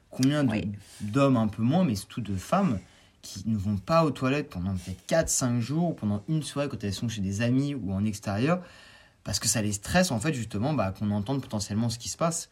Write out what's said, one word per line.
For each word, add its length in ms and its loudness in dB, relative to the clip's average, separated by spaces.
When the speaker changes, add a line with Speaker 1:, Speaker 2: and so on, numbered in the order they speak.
Speaker 1:
Combien 360 2
de, 60 2
Speaker 2:
Oui. 200 -2
Speaker 1:
d'hommes 340 4
un 140 4
peu 120 -6
moins, 220 4
mais 100 2
surtout 280 -6
de 140 -4
femmes, 440 2
qui 240 -12
ne 120 0
vont 180 0
pas 300 4
aux 40 4
toilettes 400 0
pendant 240 -2
peut-être 320 -8
quatre, 220 2
cinq 320 2
jours, 300 0
ou 40 -2
pendant 360 -2
une 140 2
soirée 260 -4
quand 120 -8
elles 120 -2
sont 160 -2
chez 100 -6
des 220 -2
amis 340 2
ou 160 -4
en 140 0
extérieur, 560 0
parce 120 -4
que 120 -2
ça 120 2
les 120 0
stresse, 380 2
en 100 0
fait, 120 0
justement, 400 -2
bah, 240 0
qu'on 140 0
entende 300 0
potentiellement 480 -2
ce 100 -6
qui 80 -10
se 80 -6
passe. 360 -2